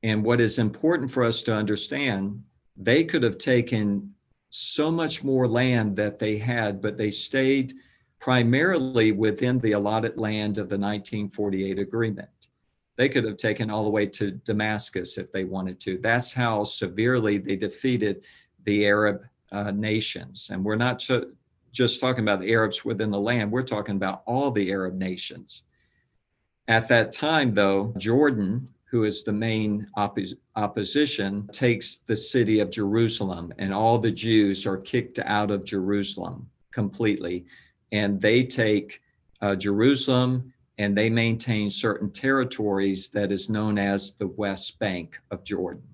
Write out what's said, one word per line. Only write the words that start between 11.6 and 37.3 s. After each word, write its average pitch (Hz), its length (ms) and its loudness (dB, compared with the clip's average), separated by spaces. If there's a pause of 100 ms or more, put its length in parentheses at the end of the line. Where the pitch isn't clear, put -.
agreement. 107 500 -4 (680)
They 135 120 4
could 135 160 2
have 104 100 -4
taken 110 340 -2
all 107 140 -2
the 104 60 0
way 104 160 2
to 101 260 -4
Damascus 104 840 -4
if 92 120 -10
they 95 140 -4
wanted 92 380 -6
to. 95 160 -4
That's 117 340 0
how 117 320 0
severely 107 760 0
they 95 200 -4
defeated 104 680 -2 (400)
the 104 220 2
Arab, 104 400 2 (260)
uh, 101 200 -4
nations. 107 760 -4
And 95 140 -6
we're 107 140 0
not 120 220 0
ju-, - 360 -2 (380)
just 120 260 2
talking 127 240 0
about 104 160 2
the 95 140 0
Arabs 110 320 0
within 110 260 -2
the 101 80 0
land. 107 320 0
We're 127 120 0
talking 104 340 -4
about 95 280 -4
all 135 240 0
the 104 220 0
Arab 95 240 -2
nations. - 680 -8 (1080)
At 113 180 4
that 117 240 6
time, 151 420 2
though, 98 440 2
Jordan, 117 720 2 (160)
who 117 180 0
is 104 220 -2
the 107 80 -2
main 107 540 0 (100)
oppos-, - 380 -2 (200)
opposition, 101 960 -2
takes - 460 0
the - 180 -2
city 107 460 2
of 101 80 0
Jerusalem, 101 880 0
and 98 160 -2
all 113 260 4
the 113 100 2
Jews 104 560 2
are 95 120 -2
kicked 120 420 -4
out 104 320 0
of 98 140 -2
Jerusalem 95 840 -4 (220)
completely. 95 760 -2 (460)